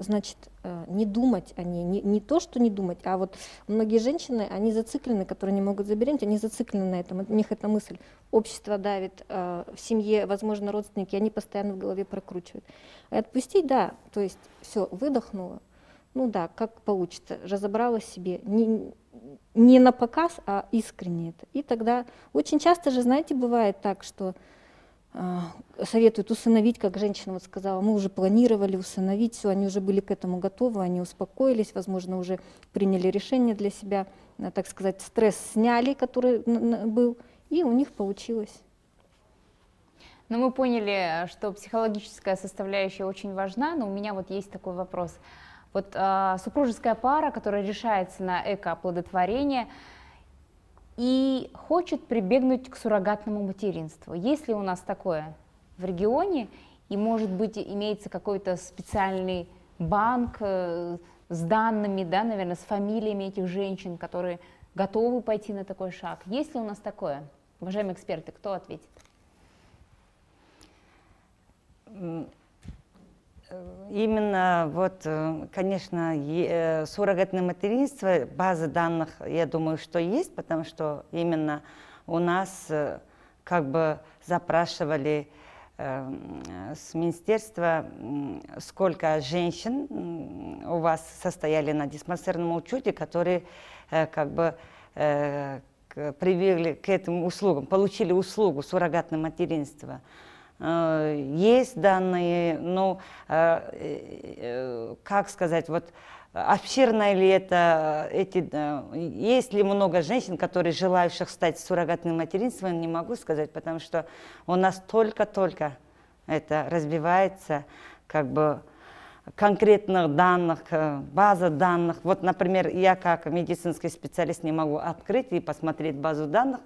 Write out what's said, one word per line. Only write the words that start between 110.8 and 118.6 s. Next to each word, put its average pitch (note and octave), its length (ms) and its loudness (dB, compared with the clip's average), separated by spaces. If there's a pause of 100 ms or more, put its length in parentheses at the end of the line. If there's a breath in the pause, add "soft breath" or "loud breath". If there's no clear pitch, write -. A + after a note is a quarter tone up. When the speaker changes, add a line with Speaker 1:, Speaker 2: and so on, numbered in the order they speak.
Speaker 3:
стать E3 300 -2
суррогатным E3+ 580 -2
материнством, F#3 640 -2
не E3 80 -4
могу E3+ 280 -4
сказать, D3+ 360 -4
потому D#3+ 280 -8
что D#3+ 260 -4 (400 loud breath)
у F3 80 0
нас F#3 320 2
только-только G3 840 0 (540 soft breath)
это D3+ 440 0
развивается, E3 920 0 (420 loud breath)
как D3 220 0
бы, C#3+ 320 2 (760 loud breath)